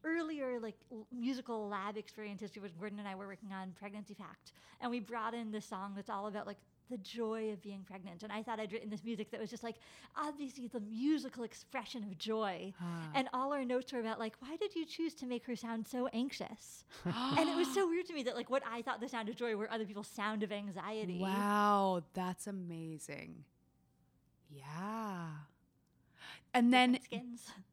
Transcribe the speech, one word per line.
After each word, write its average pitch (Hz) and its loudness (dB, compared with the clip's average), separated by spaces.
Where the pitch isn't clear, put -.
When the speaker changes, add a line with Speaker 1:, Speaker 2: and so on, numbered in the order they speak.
Speaker 1:
earlier, 311 2
like, 220 -4
l-, 220 -10
musical 240 0
lab 202 -2
experiences 208 -6
was 190 -10
Gordon 202 -6
and 208 -6
I 190 -4
were 196 -8
working 196 -10
on 190 -6
Pregnancy 202 -10
Fact, - -14
and 240 0
we 240 0
brought 226 -2
in 233 -4
this 208 -4
song 196 -6
that's 202 -6
all 202 -2
about, 208 -4
like, 202 -8
the 247 -4
joy 220 -2
of 185 -6
being 196 -10
pregnant. 185 -12
And 208 -8
I 214 -2
thought 226 -2
I'd 208 -2
written 220 -4
this 202 -4
music 214 -2
that 214 -6
was 220 -4
just, 233 -8
like, 233 -4
obviously 285 -4
the 220 -4
musical 240 2
expression 226 -6
of 190 -6
joy. 202 0
Speaker 2:
Ah. 170 -2
Speaker 1:
And 262 2
all 269 2
our 277 2
notes 254 2
were 240 0
about, 220 0
like, 220 -2
"Why 294 -6
did 403 0
you 320 2
choose 330 0
to 262 -6
make 240 -2
her 240 0
sound 226 -2
so 254 2
anxious?" - -2
Speaker 2:
<laughs> - -
Speaker 1:
And 330 8
it 330 2
was 277 4
so 381 6
weird 339 2
to 339 -8
me 285 0
that, 233 0
like, 233 -2
what 262 4
I 233 -2
thought 226 0
the 247 -2
sound 226 -2
of 240 -4
joy 233 2
were 214 -2
other 220 0
people's 208 -8
sound 214 0
of 202 -2
anxiety. 202 -2
Speaker 2:
Wow, 202 6
that's 180 -2
amazing. 165 -6
Yeah. 175 -4
And 240 10
Speaker 1:
Different 254 12
Speaker 2:
then 262 4
Speaker 1:
skins. 240 -6